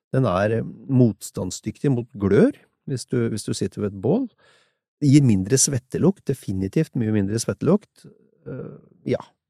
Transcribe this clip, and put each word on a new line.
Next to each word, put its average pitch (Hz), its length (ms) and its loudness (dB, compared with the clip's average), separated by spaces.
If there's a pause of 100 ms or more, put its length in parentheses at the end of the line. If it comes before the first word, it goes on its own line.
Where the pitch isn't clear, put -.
(140)
Den 131 160 0
er, 104 300 0
eh, 131 100 -8 (240)
motstandsdyktig 110 960 0
mot 120 240 -2
glør, 104 400 4 (320)
hvis - 240 -8
du, 131 80 -2 (120)
hvis 110 200 -6
du 117 40 -6
sitter 101 280 -6
ved 101 140 -4
et 98 60 -12
bål. 208 280 0 (720)
Det 147 80 4
gir 143 160 8
mindre 104 320 2
svettelukt, - 720 -2
definitivt 98 640 -4
mye 113 240 -2
mindre 101 240 -2
svettelukt. - 640 -4 (400)
Eh, - 320 -14 (280)
ja. 131 140 -2 (300)